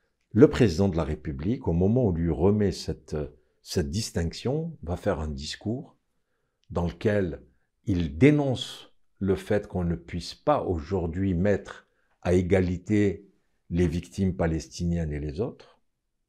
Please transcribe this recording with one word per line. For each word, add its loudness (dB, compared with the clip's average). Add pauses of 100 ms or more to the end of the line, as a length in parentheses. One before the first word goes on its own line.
(300)
le 8
président 4
de -2
la 2
République, -4
au 0
moment 2
où 2
lui 0
remet 2
cette, -8 (460)
cette -2
distinction, -4
va -4
faire -2
un -4
discours -8 (760)
dans -2
lequel -2 (420)
il -2
dénonce 2 (240)
le 2
fait -2
qu'on -4
ne 0
puisse -10
pas 0
aujourd'hui -2
mettre -2 (340)
à 2
égalité 2 (440)
les 2
victimes -2
palestiniennes -2
et -4
les -6
autres. -10 (480)